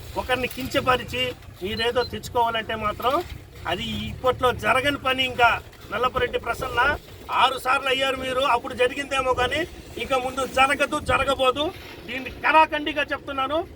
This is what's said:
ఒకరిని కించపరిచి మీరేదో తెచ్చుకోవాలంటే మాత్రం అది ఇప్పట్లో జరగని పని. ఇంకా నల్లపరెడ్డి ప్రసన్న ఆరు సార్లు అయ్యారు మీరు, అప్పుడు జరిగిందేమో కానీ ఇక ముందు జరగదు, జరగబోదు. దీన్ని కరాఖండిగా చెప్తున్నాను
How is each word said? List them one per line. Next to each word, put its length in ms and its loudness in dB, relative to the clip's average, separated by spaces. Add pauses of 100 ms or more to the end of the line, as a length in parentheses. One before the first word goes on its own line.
(160)
ఒకరిని 320 0
కించపరిచి 840 -2 (300)
మీరేదో 400 0
తెచ్చుకోవాలంటే 720 -2
మాత్రం 480 0 (440)
అది 160 -4
ఇప్పట్లో 720 0
జరగని 440 2
పని. 280 0
ఇంకా 360 4 (340)
నల్లపరెడ్డి 440 0
ప్రసన్న 580 0 (340)
ఆరు 280 4
సార్లు 300 0
అయ్యారు 280 2
మీరు, 240 -2
అప్పుడు 340 2
జరిగిందేమో 580 2
కానీ 340 0 (320)
ఇక 160 -2
ముందు 320 0
జరగదు, 540 2
జరగబోదు. 720 2 (340)
దీన్ని 240 -8
కరాఖండిగా 720 4
చెప్తున్నాను 720 -2